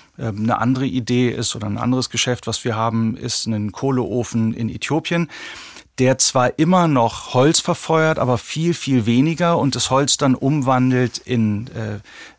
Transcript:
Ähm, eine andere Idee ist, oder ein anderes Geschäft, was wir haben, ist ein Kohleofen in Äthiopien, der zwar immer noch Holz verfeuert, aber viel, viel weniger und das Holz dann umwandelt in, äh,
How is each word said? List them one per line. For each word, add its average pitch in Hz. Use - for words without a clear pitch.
Ähm, 107
eine 113
andere 127
Idee 123
ist, -
oder 107
ein 104
anderes 123
Geschäft, 120
was 113
wir 110
haben, 113
ist -
ein 107
Kohleofen 117
in 113
Äthiopien, 160
der 131
zwar -
immer 175
noch 123
Holz 139
verfeuert, 160
aber 123
viel, 165
viel 131
weniger 160
und 127
das -
Holz 135
dann 131
umwandelt 127
in, 113
äh, 104